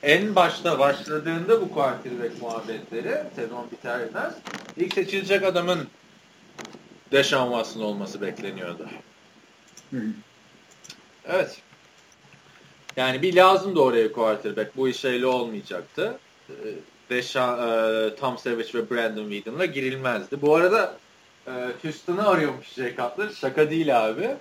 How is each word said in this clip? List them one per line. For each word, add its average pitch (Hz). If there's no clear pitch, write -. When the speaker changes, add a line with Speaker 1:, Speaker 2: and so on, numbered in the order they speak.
Speaker 1:
en 185
başta 165
başladığında 165
bu 180
quarterback 123
muhabbetleri 113
sezon 120
biter 120
bitmez 226
ilk 185
seçilecek 190
adamın 175
Deshaun 135
Watson 113
olması 101
bekleniyordu. 90
Speaker 2:
Hı 135
hı. 117
Speaker 1:
Evet. 185
Yani 131
bir 180
lazımdı 185
oraya 117
quarterback. 107
Bu 131
iş 123
öyle 123
olmayacaktı. 123
Ee, -
Desha-, 117
e, 107
Tom 127
Savage 117
ve 113
Brandon 110
Whedon'la 113
girilmezdi. 131
Bu 147
arada, 180
e, 131
Houston'ı 180
arıyormuş 151
Jay 127
Cutler. 135
Şaka 147
değil 147
abi. 175